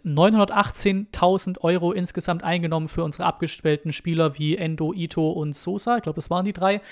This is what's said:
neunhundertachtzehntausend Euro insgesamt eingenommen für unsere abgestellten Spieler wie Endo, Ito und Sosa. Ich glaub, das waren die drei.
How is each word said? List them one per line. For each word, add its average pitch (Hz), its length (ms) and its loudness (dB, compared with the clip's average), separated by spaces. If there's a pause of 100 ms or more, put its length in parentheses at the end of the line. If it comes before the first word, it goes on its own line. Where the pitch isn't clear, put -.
neunhundertachtzehntausend 196 1600 2
Euro 170 260 2
insgesamt 180 540 -4
eingenommen 165 420 0
für 165 160 -2
unsere 165 220 -4
abgestellten 156 640 0
Spieler 160 460 0
wie 151 180 2
Endo, 160 380 -2
Ito 165 380 0
und 151 220 -4
Sosa. 208 440 -2
Ich 226 60 -4
glaub, 156 120 -4
das 156 140 -8
waren 180 160 0
die 208 80 -2
drei. 196 260 2 (120)